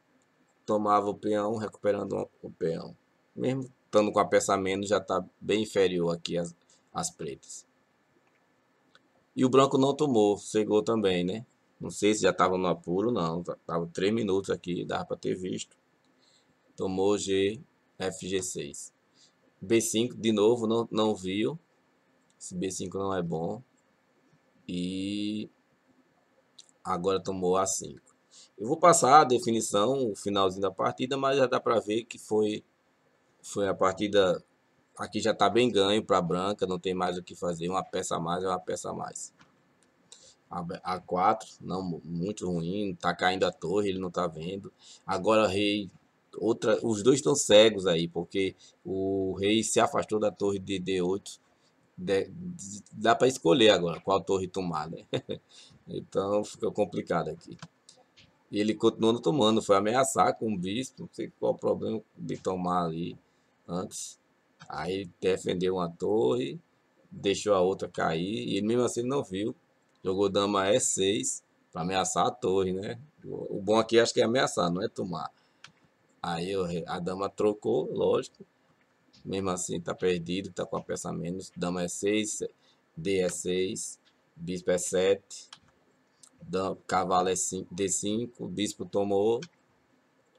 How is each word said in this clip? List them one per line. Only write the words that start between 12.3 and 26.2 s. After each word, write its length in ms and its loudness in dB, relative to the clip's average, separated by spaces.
tava 240 2
no 100 0
apuro, 460 0
não. 300 -2
Tá, 140 -8
tava 200 -4
três 260 0
minutos 380 0
aqui, 340 -4
dava 200 -6
pra 120 -8
ter 180 -4
visto. 420 -8
Tomou 440 0
G, 420 0
F 280 -6
G 160 -2
seis. 500 -10
B 200 2
cinco, 360 -2
de 160 0
novo, 340 4
não, 240 0
não 240 2
viu. 440 -4
Esse 140 -16
B 160 -4
cinco 260 -8
não 180 -2
é 80 -2
bom. 400 -4
E 840 -6